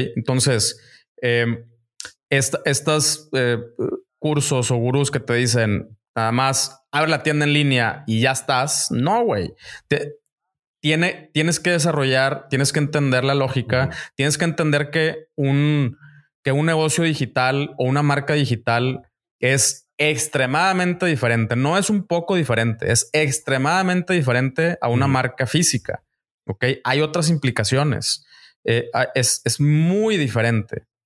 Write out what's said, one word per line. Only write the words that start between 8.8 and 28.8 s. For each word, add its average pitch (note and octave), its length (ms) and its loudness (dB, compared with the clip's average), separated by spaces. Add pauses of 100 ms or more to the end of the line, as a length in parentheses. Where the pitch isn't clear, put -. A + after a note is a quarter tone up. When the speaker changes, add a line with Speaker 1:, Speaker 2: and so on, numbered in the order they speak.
Speaker 1:
No, F3 340 0
güey. B2 300 -2 (340)
Te-, - 280 -4 (640)
tiene, D#3+ 540 0
tienes D#3 260 0
que F3 100 0
desarrollar, C#3+ 800 0
tienes C3+ 240 0
que D#3 60 0
entender C#3+ 460 0
la C#3 100 0
lógica, C3 540 0
Speaker 2:
Ujú. - 80 -12 (200)
Speaker 1:
tienes D3 220 0
que F3 60 0
entender D3+ 460 0
que D#3+ 360 -4 (100)
un, C#3+ 600 0 (480)
que C#3 80 0
un D3 140 2
negocio D#3 380 0
digital C3+ 720 -2
o C3 60 0
una C3+ 180 2
marca C#3+ 320 0
digital B2 680 0 (380)
es - 480 0 (120)
extremadamente E3+ 1080 0
diferente. A#2 500 0
No C#3 220 0
es G3+ 120 0
un G3+ 160 0
poco F3 300 -2
diferente, A#2 560 0
es - 200 0
extremadamente D#3+ 1040 0
diferente C3+ 640 0
a A#2+ 80 -2
una A#2+ 180 2
Speaker 2:
Ujú. C#3 80 2
Speaker 1:
marca B2+ 320 -2
física, - 580 -2 (420)
¿ok? - 180 -6 (200)
Hay C3 160 0
otras D#3 280 0
implicaciones. C3+ 960 0 (400)
Eh, A#2 300 0